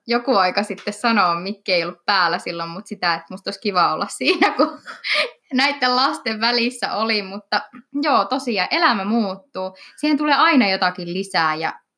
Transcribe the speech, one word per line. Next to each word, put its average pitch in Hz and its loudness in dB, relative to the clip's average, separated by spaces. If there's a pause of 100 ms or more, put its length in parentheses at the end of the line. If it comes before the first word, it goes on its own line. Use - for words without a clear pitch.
joku 240 2
aika 185 4
sitten 208 -6
sanoa, 202 2
mikki 190 -4
ei 175 2
ollut 175 -10
päällä 180 2
silloin, 170 -6
mut 175 -12
sitä, 180 -2
että 165 -8
musta 185 -10
olisi 202 -10
kiva 180 2
olla 190 -2
siinä, - 0
kun - 0 (360)
<laughs> - -4
näitten 262 0
lasten 254 -2
välissä 233 0
oli, 214 -2
mutta 196 -6 (420)
joo, 262 4
tosiaan 240 -2
elämä 262 2
muuttuu. 190 -4 (200)
Siihen 302 2
tulee 302 2
aina 269 4
jotakin 180 -2
lisää 175 -2
ja 156 -4 (260)